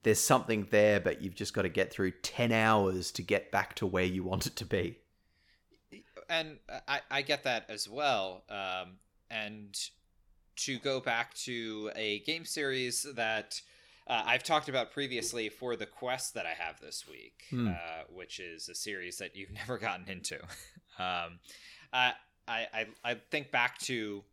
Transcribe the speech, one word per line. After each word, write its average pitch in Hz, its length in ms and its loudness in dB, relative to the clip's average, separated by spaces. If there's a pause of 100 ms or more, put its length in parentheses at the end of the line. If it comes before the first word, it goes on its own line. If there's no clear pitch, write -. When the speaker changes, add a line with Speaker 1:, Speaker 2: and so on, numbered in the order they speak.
Speaker 1:
there's 107 160 6
something 113 500 4
there, 104 300 8
but 85 220 0
you've 92 120 -4
just - 200 -6
gotta 95 160 2
get 95 240 2
through 95 180 2
ten - 400 0
hours 107 600 6
to - 100 -6
get 98 280 2
back 98 260 2
to 107 100 0
where 92 160 4
you 92 180 2
want 92 240 0
it - 120 -4
to - 80 -6
be. 87 340 0 (1300)
Speaker 2:
And 160 280 0 (300)
I, 139 220 0
I 139 120 0
get 139 220 0
that 120 260 0
as 107 180 -4
well. 104 640 2
Um, 92 480 -6 (320)
and 107 480 -8 (800)
to 131 220 -2
go 135 200 0
back 120 360 0
to 110 600 -6
a 104 240 0
game 156 260 -4
series 131 580 -2 (120)
that, 110 460 -2 (460)
uh, 117 180 2
I've 127 180 2
talked 151 240 2
about 131 240 0
previously 120 580 -2
for 120 260 -4
the 110 100 -6
quest 127 480 -4
that 101 120 -4
I 82 80 -4
have 82 280 -8
this - 260 -12
week, 60 420 -20
Speaker 1:
Hmm. 120 200 2
Speaker 2:
uh, 82 400 -4
which 87 300 -12
is 85 280 -10
a 87 80 -12
series 92 440 -6
that 92 160 -10
you've 98 160 -12
<laughs> 104 160 -10
never 123 100 -4
gotten 92 320 -4
into. 90 300 -8 (600)
Um, 87 400 -4 (520)
I, 127 220 4 (340)
I, 117 260 -2
I, 110 120 -2 (180)
I 120 100 0 (180)
think 143 200 -4
back 123 280 2
to 107 540 -4